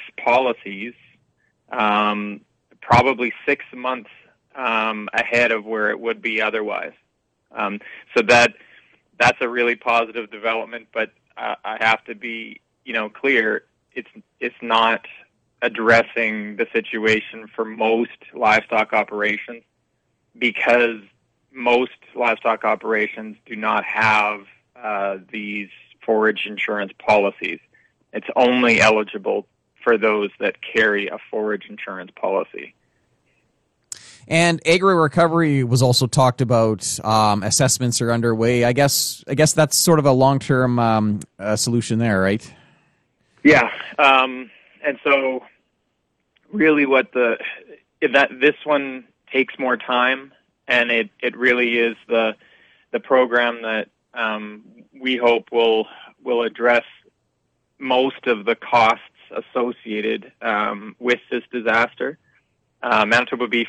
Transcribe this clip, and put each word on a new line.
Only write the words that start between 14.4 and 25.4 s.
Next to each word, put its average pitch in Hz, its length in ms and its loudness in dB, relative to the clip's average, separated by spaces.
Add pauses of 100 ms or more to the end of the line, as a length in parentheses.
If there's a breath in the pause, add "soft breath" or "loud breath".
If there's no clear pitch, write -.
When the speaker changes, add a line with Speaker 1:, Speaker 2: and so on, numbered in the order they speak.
Speaker 1:
not 113 460 0 (560)
addressing 113 920 0
the 113 160 -2
situation 110 840 -2
for 113 100 -4
most 113 460 -2 (240)
livestock 110 580 0
operations 107 680 -4 (720)
because 117 640 0 (500)
most 123 420 0 (220)
livestock 113 500 -2
operations 110 840 -4
do 117 100 -14
not 110 280 -2
have, 107 560 0 (360)
uh, 101 420 -6 (120)
these 104 400 -10 (340)